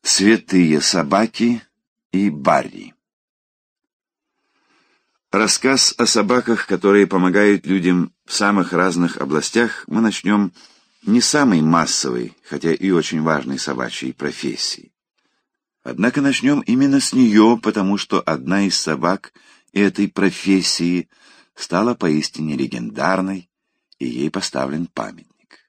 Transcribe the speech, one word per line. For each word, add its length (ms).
Святые 760
собаки 800
и 160
Барри. 640
Рассказ 640
о 80
собаках, 600
которые 400
помогают 580
людям 480
в 80
самых 400
разных 420
областях, 720
мы 160
начнем 500
не 180
с 40
самой 360
массовой, 760
хотя 280
и 160
очень 320
важной 360
собачьей 540
профессии. 800
Однако 380
начнем 400
именно 400
с 140
нее, 420
потому 400
что 240
одна 460
из 120
собак 540
этой 360
профессии 1000
стала 400
поистине 640
легендарной, 920
и 80
ей 240
поставлен 560
памятник. 840